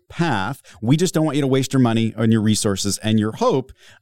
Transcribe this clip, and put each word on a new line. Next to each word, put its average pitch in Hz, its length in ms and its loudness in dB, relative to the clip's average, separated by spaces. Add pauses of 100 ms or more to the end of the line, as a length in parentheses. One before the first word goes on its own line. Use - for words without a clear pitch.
path. 127 540 -4 (200)
We 123 140 4
just 170 180 0
don't 156 100 2
want 143 120 -2
you 147 60 2
to 139 60 0
waste 131 240 0
your 135 80 2
money 113 360 2
and 113 160 2
your 110 100 4
resources 101 560 -2
and 110 220 0
your 107 120 -2
hope, 170 400 -2 (300)